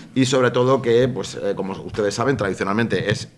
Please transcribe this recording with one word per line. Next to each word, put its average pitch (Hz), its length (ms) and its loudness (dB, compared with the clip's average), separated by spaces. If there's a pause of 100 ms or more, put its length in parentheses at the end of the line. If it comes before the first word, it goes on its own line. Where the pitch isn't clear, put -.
(140)
y 131 120 2
sobre 127 260 2
todo 127 300 2
que, 117 260 4
pues, 98 280 -6
eh, 98 200 -2
como 95 180 -6
ustedes 101 400 -4
saben, 131 240 0
tradicionalmente 98 720 -2
es - 280 -4